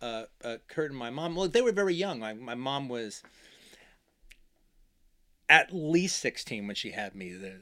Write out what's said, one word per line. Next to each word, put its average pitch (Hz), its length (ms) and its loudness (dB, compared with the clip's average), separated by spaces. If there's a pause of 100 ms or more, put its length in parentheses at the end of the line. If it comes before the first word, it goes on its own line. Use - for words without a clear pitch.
uh, 113 220 -6 (180)
uh, 117 160 -6 (120)
Kurt 156 220 -4
and 135 80 -10
my 120 100 -6
mom, 160 260 -4
well, 185 140 0
they 233 120 4
were 240 120 4
very 190 220 2
young. 175 240 -2
My, 110 140 -6
my 120 220 -8
mom 135 320 -2
was 117 360 -8 (2250)
at 156 240 10
least 170 460 2
sixteen 110 480 -4
when 101 80 -6
she - 160 -6
had 98 240 -8
me. 92 180 -10
The, 95 280 -12